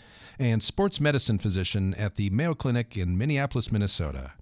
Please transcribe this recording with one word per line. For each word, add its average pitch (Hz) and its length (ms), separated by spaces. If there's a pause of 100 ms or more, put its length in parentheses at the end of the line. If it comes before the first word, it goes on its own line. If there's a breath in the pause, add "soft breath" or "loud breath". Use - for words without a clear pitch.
(380 loud breath)
and 113 240
sports - 380
medicine 139 380
physician 95 560
at 104 200
the 101 160
Mayo 147 240
Clinic 120 420
in 90 220
Minneapolis, 139 540
Minnesota. 76 680